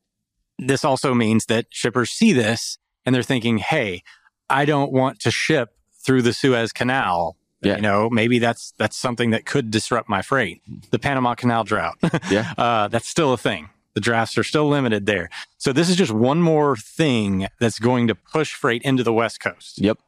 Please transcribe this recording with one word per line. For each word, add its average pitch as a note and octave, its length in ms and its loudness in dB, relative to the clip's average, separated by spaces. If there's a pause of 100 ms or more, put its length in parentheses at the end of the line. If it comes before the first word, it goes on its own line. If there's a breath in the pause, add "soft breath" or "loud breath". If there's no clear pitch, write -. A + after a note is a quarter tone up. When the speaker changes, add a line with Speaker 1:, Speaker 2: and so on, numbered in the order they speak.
(600)
Speaker 1:
this C3+ 240 0
also C3+ 300 2
means A2 320 2
that A2+ 240 0
shippers A#2+ 420 -2
see A3 220 4
this A2+ 440 0 (280)
and B2+ 100 2
they're B2 80 2
thinking, A#2 360 0
"Hey, G#2 440 -4 (460 soft breath)
I C#3 160 2
don't C#3+ 260 0
want C3 300 0
to A#2 100 0
ship C3+ 380 0 (360)
through C3 180 4
the A#2+ 100 2
Suez A#2+ 400 0
Canal." G2+ 640 -2 (240)
Speaker 2:
Yeah. G2 160 0
Speaker 1:
You G#2 40 -6
know, G#2+ 300 2
maybe A#2 280 2
that's, A#2 380 -2
that's G#2+ 200 -2
something A#2+ 340 -2
that A2 140 -2
could B2 260 -2
disrupt A2 380 -2
my G2 120 0
freight. A2+ 400 -2 (300)
The B2 80 0
Panama C3 340 0
Canal A#2 300 0
drought. F#2+ 320 -2 (180)
<laughs> - 160 -4
Speaker 2:
Yeah. A2 280 0
Speaker 1:
Uh, A#2 320 2
that's A2+ 180 -4
still D3 260 0
a A#2+ 40 0
thing. G2+ 320 -4 (260)
The G#2+ 60 -2
drafts A2+ 360 0
are A2+ 60 2
still D3+ 240 0
limited B2 380 0
there. F#2+ 240 -2 (280 loud breath)
So - 140 -2
this E3 180 2
is F#3 60 2
just E3+ 160 2
one B2 300 2
more D3+ 340 2
thing G#2+ 720 0 (140)
that's A#2 180 0
going A#2+ 300 2
to G#2+ 60 0
push - 380 -4
freight A#2 300 -2
into C3 200 2
the A#2 100 2
West A2+ 260 0
Coast. - 420 -8
Speaker 2:
Yep. G2+ 160 2 (100)